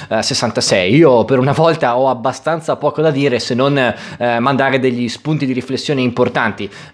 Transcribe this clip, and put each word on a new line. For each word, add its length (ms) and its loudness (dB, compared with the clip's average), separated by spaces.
eh, 120 -2
sessantasei. 760 0
Io 160 8
per 260 4
una 140 2
volta 460 2
ho 100 2
abbastanza 680 -4
poco 260 -2
da 80 4
dire 280 0
se 160 -4
non, 220 2
eh, 600 -2
mandare 400 2
degli 320 -2
spunti 340 -4
di 80 -2
riflessione 480 -4
importanti, 720 -2